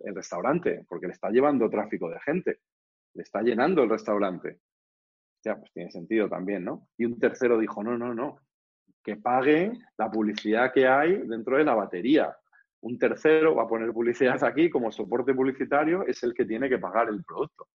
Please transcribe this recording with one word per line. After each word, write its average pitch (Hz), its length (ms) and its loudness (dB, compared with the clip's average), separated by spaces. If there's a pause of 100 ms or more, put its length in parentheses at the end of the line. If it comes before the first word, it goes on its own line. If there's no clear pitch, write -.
el 101 120 -10
restaurante, 92 720 -4
porque 87 180 -8
le 90 60 -8
está - 160 -8
llevando 123 400 2
tráfico 98 400 -4
de 82 120 -10
gente. 165 380 -4 (560)
Le 87 80 -14
está - 180 -8
llenando 123 420 2
el 107 60 2
restaurante". 101 720 -4 (800)
Hostia, 107 220 -6
pues - 140 -20
tiene 87 180 -14
sentido 98 380 -2
también, 92 360 -6
¿no? - 320 -12
Y 120 80 -2
un 117 140 -6
tercero 117 400 2
dijo, 104 240 -4
"No, 120 140 -4
no, 120 160 -6
no. 139 260 -8 (640)
Que 107 140 -6
pague 139 540 2 (260)
la 110 140 0
publicidad 107 600 0
que 131 140 6
hay 151 300 4 (100)
dentro 113 300 -2
de 156 60 6
la 139 120 4
batería. 98 600 2 (460)
Un 117 180 -8
tercero 156 560 4
va 117 80 2
a 113 40 -2
poner 113 260 -2
publicidad 120 500 2
aquí 139 260 2
como 117 220 -2
soporte 120 420 -2
publicitario, 135 720 0
es - 180 -4
el 120 100 -2
que 120 120 0
tiene 110 240 -4
que 123 100 2
pagar 101 300 0
el 101 140 -6
producto. - 520 -10